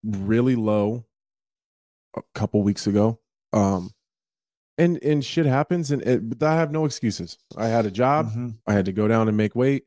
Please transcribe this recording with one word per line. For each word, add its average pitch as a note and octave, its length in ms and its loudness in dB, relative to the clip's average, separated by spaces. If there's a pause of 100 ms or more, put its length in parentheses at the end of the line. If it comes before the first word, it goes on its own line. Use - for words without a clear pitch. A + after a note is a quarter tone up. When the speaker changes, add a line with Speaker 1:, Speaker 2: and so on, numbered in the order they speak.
Speaker 1:
really A2 520 0
low G#2+ 500 -2 (1120)
a - 40 -10 (120)
couple G#2 300 0
weeks G2+ 240 -2
ago. G#2 320 2 (340)
Um, G2 380 0 (880)
and, F3 240 2
and D3 200 0
shit E3 220 -2
happens, D3 460 0
and C3+ 100 -2
it, - 380 -2
but D3+ 80 0
I D#3 80 2
have D#3+ 160 0
no D#3 140 -2
excuses. G#2 520 -4 (180)
I A2+ 120 -2
had A2+ 180 2
a G2+ 60 -4
job. B2+ 380 0
Speaker 2:
Mm-hmm. A#2+ 200 -8 (160)
Speaker 1:
I G#2 80 0
had G2 120 2
to G2 60 -2
go G#2+ 160 0
down A2+ 200 2
and G#2+ 100 0
make G#2+ 180 0
weight C3 320 0